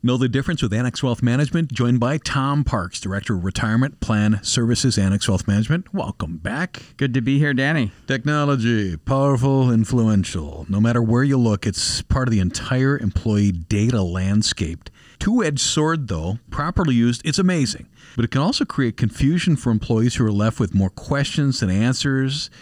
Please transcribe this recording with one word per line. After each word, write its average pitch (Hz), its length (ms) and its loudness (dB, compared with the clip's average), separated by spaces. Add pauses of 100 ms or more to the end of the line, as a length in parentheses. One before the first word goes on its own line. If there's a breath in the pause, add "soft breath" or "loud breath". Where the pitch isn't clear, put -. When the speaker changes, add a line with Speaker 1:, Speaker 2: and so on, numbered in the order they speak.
Speaker 1:
Know 123 140 2
the 127 120 2
difference 139 340 -2
with 107 100 -2
Annex 120 300 -2
Wealth 123 180 -2
Management, 143 520 0
joined 123 260 2
by 123 200 0
Tom 143 440 -2
Parks, 92 380 -4
Director 98 340 -4
of 87 100 -4
Retirement 113 540 0
Plan 107 440 2
Services, 120 560 0
Annex 98 300 0
Wealth - 200 0
Management. 110 440 0
Welcome 170 440 -6
back. 151 460 -8 (140)
Speaker 2:
Good 135 180 -2
to 131 60 2
be 135 200 2
here, 147 140 2
Danny. 135 360 0 (160)
Speaker 1:
Technology, 120 920 0
powerful, 135 760 2
influential. 101 960 0
No 98 120 0
matter 117 220 2
where 117 220 2
you 139 140 2
look, 110 280 2
it's - 360 -4
part 131 260 0
of 113 40 0
the 104 80 2
entire 131 580 0
employee 104 520 2
data 104 520 0
landscape. 92 880 -2 (280 loud breath)
Two-edged 190 420 0
sword, 156 480 0
though. 90 300 -4 (120)
Properly 143 440 0
used, 120 300 2
it's 160 140 -2
amazing. 175 500 0 (280 loud breath)
But 117 100 0
it - 40 -4
can 131 120 0
also 214 240 0
create 123 320 -2
confusion 151 580 2
for 123 140 -2
employees 113 460 0
who 117 100 2
are 107 40 2
left 104 300 0
with 98 140 -2
more 98 160 2
questions 139 680 -2
than 98 100 0
answers. 135 800 -2 (120 loud breath)